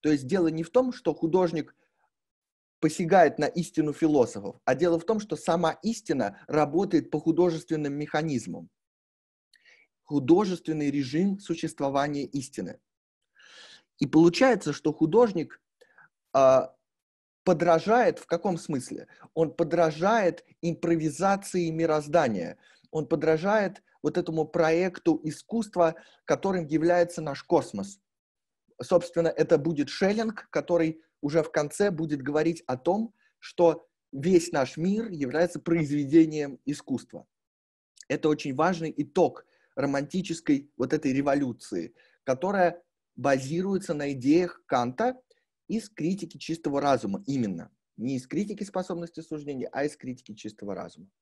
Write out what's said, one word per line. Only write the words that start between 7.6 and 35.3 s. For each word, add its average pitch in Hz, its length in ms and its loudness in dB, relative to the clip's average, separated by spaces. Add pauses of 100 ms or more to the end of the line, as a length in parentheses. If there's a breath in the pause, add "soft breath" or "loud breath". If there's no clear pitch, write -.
механизмам. 151 760 -4 (1300 soft breath)
Художественный 156 880 2
режим 156 480 0
существования 143 840 -4
истины. 113 560 -10 (1160 loud breath)
И 143 60 0
получается, 170 680 4
что - 180 -2
художник, 185 720 0 (720 soft breath)
а, 131 420 4 (680)
подражает, 175 720 4
в - 60 -20
каком 214 320 -2
смысле? - 500 -8 (260 loud breath)
Он 160 200 0
подражает 170 920 2 (180 soft breath)
импровизации 170 1080 0
мироздания, 147 880 0 (340 soft breath)
он 156 160 -4
подражает 165 720 0 (200)
вот 151 160 -2
этому 160 280 -2
проекту 165 800 0
искусства, 170 720 -2 (300 loud breath)
которым 175 420 -2
является 170 540 2
наш 143 220 -8
космос. - 580 -2 (800)
Собственно, 170 480 0
это 156 280 4
будет 143 300 -2
Шеллинг, 214 640 -2
который 160 520 0 (220 loud breath)
уже 151 180 2
в 156 100 -4
конце 160 380 0
будет 151 320 -4
говорить 156 460 0
о 127 80 -2
том, 202 380 -2 (260)
что - 480 2 (240)
весь 165 400 2
наш 139 240 -2
мир 208 340 -2
является 151 500 -2